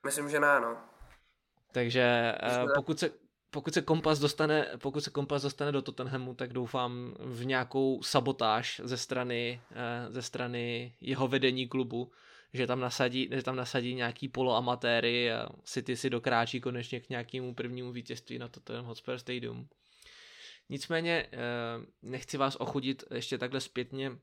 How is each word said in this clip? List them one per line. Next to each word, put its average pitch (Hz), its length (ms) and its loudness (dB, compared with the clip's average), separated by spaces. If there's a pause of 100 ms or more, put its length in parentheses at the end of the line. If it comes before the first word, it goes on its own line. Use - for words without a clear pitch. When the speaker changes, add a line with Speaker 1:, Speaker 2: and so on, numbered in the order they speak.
Speaker 1:
Myslím, 143 240 -2
že 147 100 2
ne, 143 200 8
no. 117 160 -2 (960)
Speaker 2:
Takže, 120 640 4 (100)
Speaker 1:
My 120 60 2
jsme 123 120 2
Speaker 2:
eh, 123 40 2
Speaker 1:
ne- 135 80 4
Speaker 2:
pokud 143 240 2
se, 160 120 2 (400)
pokud 151 240 -4
se 165 80 4
Kompas 156 360 4
dostane, 151 500 4 (140)
pokud 139 180 -2
se - 100 -6
Kompas 143 320 0
dostane 143 300 0
do 135 100 2
Tottenhamu, 127 520 -4
tak 123 180 -6
doufám 123 680 -2
v 120 280 -6
nějakou 131 560 2
sabotáž 120 800 2
ze 123 120 -4
strany, 120 640 -2 (100)
eh, 120 420 -6
ze 123 100 -6
strany 120 760 -4
jeho 131 280 0
vedení 127 400 2
klubu, 123 440 -2 (400)
že 123 140 0
tam 123 140 2
nasadí, 127 520 0
že 131 100 -2
tam 131 140 -2
nasadí 123 380 -2
nějaký 120 340 -4
poloamatéry 120 1040 2
a 113 160 -2 (160)
City 127 320 -2
si 131 140 0
dokráčí 120 500 2
konečně 123 400 -4
k - 80 -20
nějakému 123 460 -6
prvnímu 123 380 -6
vítězství 120 460 -10
na 120 100 -10
Tottenham 120 360 -10
Hotspur 120 340 -8
Stadium. 120 500 -8 (1000)
Nicméně, 165 640 0
eh, 139 40 -10 (680)
nechci 127 340 -8
vás 135 240 2
ochudit 131 440 -4 (100)
ještě 123 240 -4
takhle 127 220 -2
zpětně 131 520 -6 (100)